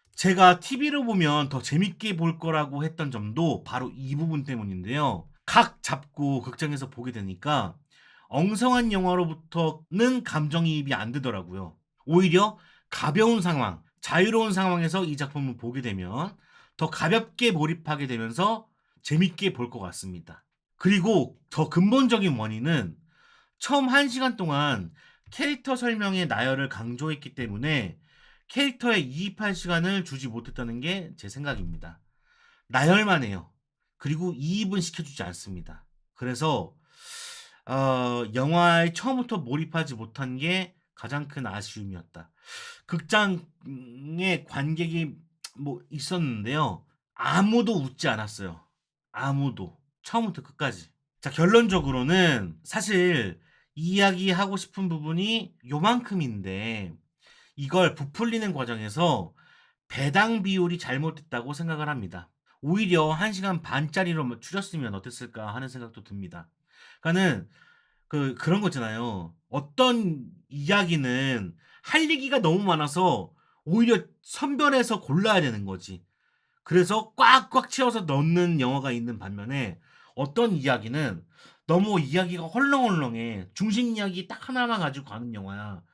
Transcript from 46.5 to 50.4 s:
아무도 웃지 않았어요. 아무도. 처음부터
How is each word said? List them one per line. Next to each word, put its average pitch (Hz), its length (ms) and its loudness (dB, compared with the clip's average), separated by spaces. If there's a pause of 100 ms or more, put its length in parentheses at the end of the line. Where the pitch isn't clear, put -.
아무도 214 680 2
웃지 135 280 -4
않았어요. 104 520 -6 (520)
아무도. 131 680 -4 (240)
처음부터 220 400 -2